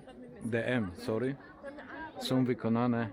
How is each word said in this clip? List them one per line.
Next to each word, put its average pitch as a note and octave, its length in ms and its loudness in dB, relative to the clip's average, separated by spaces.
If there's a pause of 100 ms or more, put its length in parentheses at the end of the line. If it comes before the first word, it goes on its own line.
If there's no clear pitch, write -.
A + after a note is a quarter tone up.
(460)
D A2+ 200 0
M, A2+ 280 2
sorry, A#2 420 0 (840)
są C3 260 4
wykonane A#2 680 4